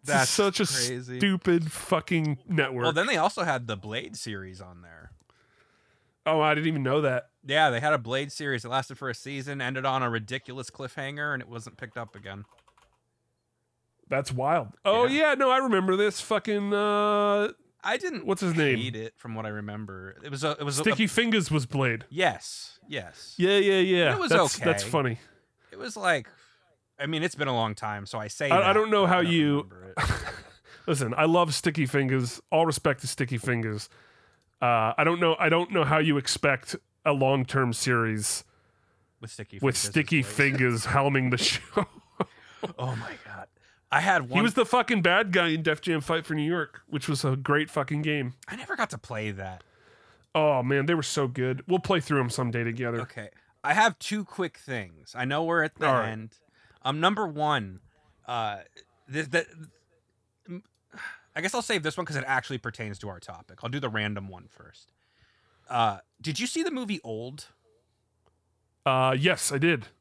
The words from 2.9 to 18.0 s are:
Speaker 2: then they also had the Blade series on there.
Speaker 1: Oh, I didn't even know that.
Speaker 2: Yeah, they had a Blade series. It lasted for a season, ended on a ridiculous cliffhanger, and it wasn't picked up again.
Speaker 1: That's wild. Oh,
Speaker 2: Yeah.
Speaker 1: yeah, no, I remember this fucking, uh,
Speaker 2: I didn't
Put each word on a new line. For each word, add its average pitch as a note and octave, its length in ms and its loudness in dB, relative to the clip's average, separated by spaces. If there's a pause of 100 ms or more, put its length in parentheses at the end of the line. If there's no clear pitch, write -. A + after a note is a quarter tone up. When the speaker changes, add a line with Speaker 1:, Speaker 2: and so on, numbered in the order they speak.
Speaker 2:
then F3 120 2
they B3 120 0
also F3+ 260 0
had C3 240 -2
the A2 100 -4
Blade G#2+ 400 -10
series F#2+ 440 -10
on F2+ 200 -20
there. E2 300 -20 (1120)
Speaker 1:
Oh, D#3 160 4
I D3+ 140 4
didn't D#3 120 0
even D3+ 160 0
know C#3 180 2
that. B2+ 280 0 (160)
Speaker 2:
Yeah, D3 240 4
they A#2+ 100 0
had D3+ 140 2
a D3 60 2
Blade C3 320 -4
series. C3+ 340 -6
It B2 40 -12
lasted C3 280 -4
for C3+ 120 -8
a A#2 60 -6
season, C#3 460 -10
ended C3 240 -4
on C3 160 0
a B2 80 0
ridiculous B2 600 -6
cliffhanger, C#3+ 640 -8
and C3 80 -6
it - 80 -14
wasn't A#2 280 -14
picked B2 200 -14
up A2+ 180 -12
again. G2+ 300 -14 (1600)
Speaker 1:
That's C3+ 220 -2
wild. C3 380 0 (140)
Oh, A3+ 220 4
Speaker 2:
Yeah. D4 240 2
Speaker 1:
yeah, C#4+ 60 2
no, C4 160 4
I C4 60 4
remember F#3+ 380 6
this G3+ 260 4
fucking, G3+ 520 0
uh, G#3 760 4 (340)
Speaker 2:
I A3+ 140 0
didn't D4+ 280 -4